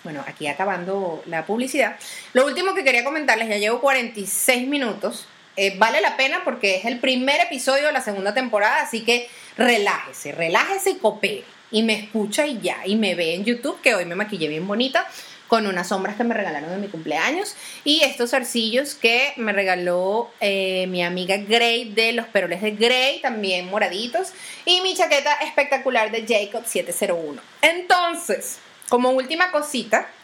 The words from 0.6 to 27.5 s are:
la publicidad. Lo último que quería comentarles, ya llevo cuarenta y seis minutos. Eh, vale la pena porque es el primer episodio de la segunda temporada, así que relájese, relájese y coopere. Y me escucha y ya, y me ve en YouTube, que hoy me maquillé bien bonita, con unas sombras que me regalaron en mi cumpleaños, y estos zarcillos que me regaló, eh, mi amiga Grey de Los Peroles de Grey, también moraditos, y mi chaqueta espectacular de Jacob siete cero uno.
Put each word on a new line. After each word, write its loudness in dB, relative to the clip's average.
la -4
publicidad. 0
Lo 6
último 0
que -2
quería 4
comentarles, 0
ya 0
llevo 0
cuarenta 2
y -6
seis 2
minutos. -2
Eh, 2
vale 4
la 2
pena 2
porque 0
es -4
el -4
primer 2
episodio 0
de 2
la 0
segunda -2
temporada, 2
así -4
que 2
relájese, 0
relájese 0
y -2
coopere. 0
Y 2
me 2
escucha -2
y -6
ya, -4
y 0
me 2
ve 0
en -4
YouTube, -2
que 4
hoy 0
me -6
maquillé -2
bien -4
bonita, 0
con 4
unas -2
sombras -2
que -2
me 0
regalaron -4
en -6
mi -8
cumpleaños, -2
y 4
estos 0
zarcillos 0
que 2
me -2
regaló, 0
eh, 0
mi 0
amiga -2
Grey 2
de 2
Los -2
Peroles 0
de 0
Grey, 2
también -2
moraditos, -2
y 4
mi -2
chaqueta 2
espectacular 0
de -4
Jacob 0
siete -4
cero 0
uno. -8